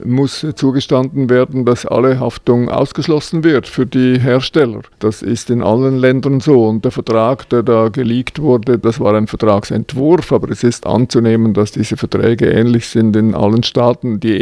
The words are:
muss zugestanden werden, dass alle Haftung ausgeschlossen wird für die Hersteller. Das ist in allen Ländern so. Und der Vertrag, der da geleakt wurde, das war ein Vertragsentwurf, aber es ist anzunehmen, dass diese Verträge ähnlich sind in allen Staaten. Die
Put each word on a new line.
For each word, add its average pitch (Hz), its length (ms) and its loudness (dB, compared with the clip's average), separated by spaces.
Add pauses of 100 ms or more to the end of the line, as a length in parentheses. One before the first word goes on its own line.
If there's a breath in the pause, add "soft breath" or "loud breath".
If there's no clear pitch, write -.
muss 131 400 -2 (120)
zugestanden 135 760 0
werden, 127 340 2
dass 120 220 0
alle 127 340 0
Haftung 120 480 0
ausgeschlossen 151 760 -2
wird 147 220 2
für - 200 -2
die 127 340 2
Hersteller. 123 600 0 (160)
Das 107 240 -2
ist 120 260 -4
in 120 140 0
allen 131 340 2
Ländern 131 440 2
so. 127 260 4
Und 110 180 -2
der 127 80 -2
Vertrag, 117 560 -2
der 120 140 0
da 113 260 2
geleakt 123 520 -4
wurde, 123 380 2
das 113 220 -2
war 104 140 2
ein 107 120 0
Vertragsentwurf, 117 1040 0
aber - 180 0
es 117 140 -4
ist - 220 -2
anzunehmen, 113 680 2
dass 104 180 0
diese 110 240 -4
Verträge 110 540 0
ähnlich 117 380 2
sind 110 280 2
in 110 180 2
allen 110 280 2
Staaten. 120 580 -2
Die 110 220 0